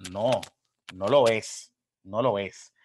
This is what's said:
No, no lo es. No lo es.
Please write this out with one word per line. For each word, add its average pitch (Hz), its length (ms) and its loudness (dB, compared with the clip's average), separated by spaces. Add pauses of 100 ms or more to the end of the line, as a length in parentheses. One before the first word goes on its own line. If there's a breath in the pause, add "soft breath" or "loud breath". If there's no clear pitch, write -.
(120)
No, 107 300 0 (540)
no 95 120 -4
lo 131 200 6
es. - 480 -4 (260)
No 104 220 -4
lo 107 160 0
es. - 340 -10 (120)